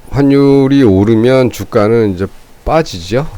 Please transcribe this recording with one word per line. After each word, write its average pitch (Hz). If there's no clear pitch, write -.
환율이 139
오르면 113
주가는 107
이제 92
빠지죠, 127